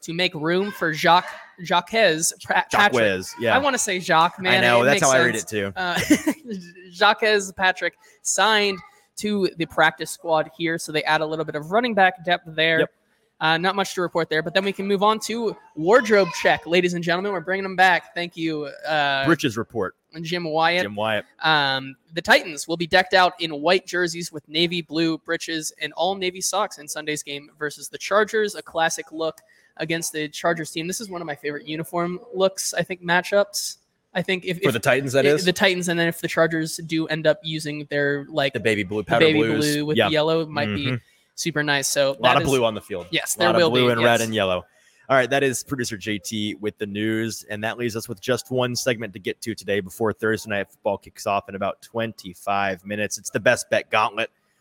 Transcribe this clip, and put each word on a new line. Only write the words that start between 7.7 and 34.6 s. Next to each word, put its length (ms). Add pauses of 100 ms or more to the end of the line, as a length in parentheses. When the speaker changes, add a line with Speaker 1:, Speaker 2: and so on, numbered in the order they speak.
Speaker 1:
signed 580 (380)
to 400
the 80
practice 460
squad 460
here, 200
so 140
they 120
add 180
a 40
little 200
bit 100
of 160
running 220
back 320
depth 220
there. 340
Speaker 2:
Yep. 80 (520)
Speaker 1:
Uh, 160
not 180
much 180
to 80
report 280
there, 120
but 120
then 100
we 80
can 160
move 160
on 160
to 360 (200)
wardrobe 540 (120)
check, 240
ladies 280
and 100
gentlemen. 300
We're 80
bringing 220
them 120
back. 400
Thank 220
you, 280 (220)
uh, 380
Speaker 2:
Britches 320
report. 380 (260)
Speaker 1:
Jim 240
Wyatt. 380
Speaker 2:
Jim 120
Wyatt. 300 (180)
Speaker 1:
Um, 540 (160)
the 80
Titans 480
will 80
be 100
decked 260
out 280
in 100 (100)
white 240
jerseys 460
with 160
navy 340
blue 360
breeches 640
and 120
all 220
navy 240
socks 380
in 100
Sunday's 340
game 280 (100)
versus 300
the 80
Chargers. 580
A 60
classic 500
look 300 (340)
against 380
the 160
Chargers 420
team. 160
This 140
is 80
one 100
of 80
my 80
favorite 320
uniform 540 (120)
looks, 400
I 100
think, 200
matchups. 720 (380)
I 80
think 240
if, 160